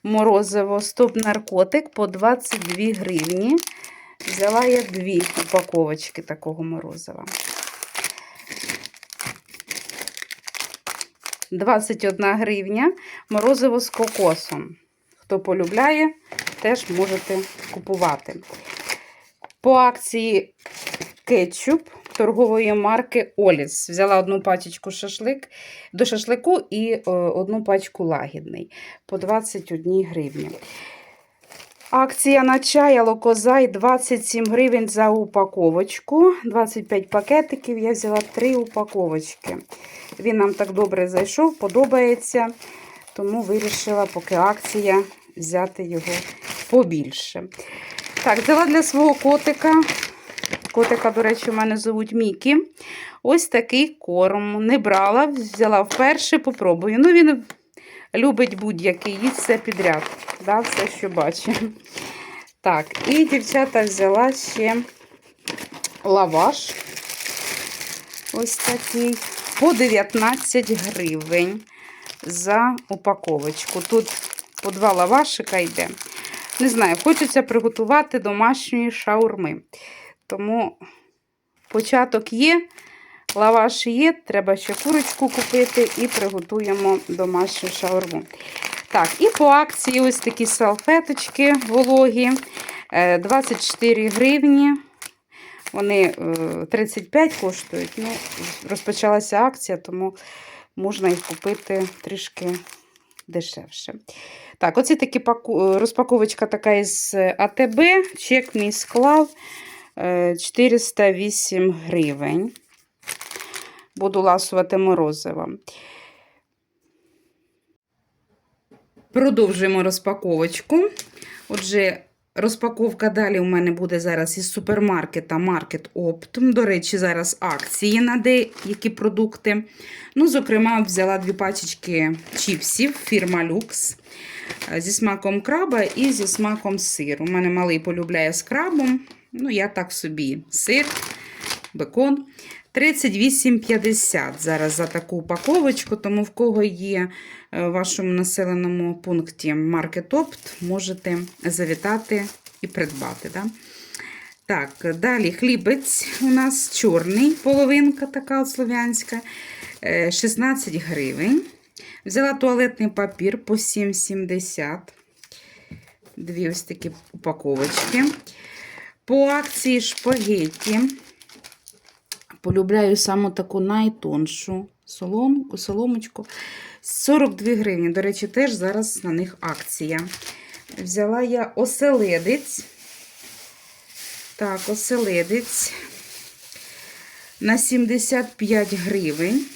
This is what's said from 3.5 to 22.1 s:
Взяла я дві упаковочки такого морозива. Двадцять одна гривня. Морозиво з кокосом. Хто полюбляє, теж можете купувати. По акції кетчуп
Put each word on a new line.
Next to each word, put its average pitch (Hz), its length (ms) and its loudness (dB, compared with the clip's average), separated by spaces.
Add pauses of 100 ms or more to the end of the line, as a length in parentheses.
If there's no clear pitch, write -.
Взяла 208 380 0
я 247 180 4
дві 185 400 -2 (220)
упаковочки 165 800 -2
такого 160 420 -10
морозива. 160 600 -12 (4000)
Двадцять 214 520 0
одна 196 300 0
гривня. 214 580 0 (380)
Морозиво 240 500 2
з 240 100 -8
кокосом. 165 880 -2 (400)
Хто 190 240 -4
полюбляє, 220 720 2 (480)
теж 240 300 -2
можете 190 480 -2 (320)
купувати. 175 640 -4 (1200)
По 262 140 6
акції 233 800 2 (680)
кетчуп 240 640 0 (280)